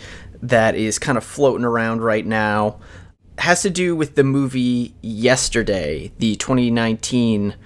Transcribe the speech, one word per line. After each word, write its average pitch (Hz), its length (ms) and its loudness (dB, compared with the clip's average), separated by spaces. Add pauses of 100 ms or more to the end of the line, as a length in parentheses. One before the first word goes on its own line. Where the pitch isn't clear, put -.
(420)
that 113 320 4
is 107 240 -2
kind 127 200 -2
of 107 60 -4
floating 123 400 0
around 113 380 0
right 110 220 0
now. 107 540 0 (600)
Has 175 240 2
to 202 80 0
do 175 260 0
with 151 180 -2
the 143 80 6
movie 127 800 0
Yesterday, 104 1160 0
the 107 180 2
twenty 123 340 0
nineteen 113 960 0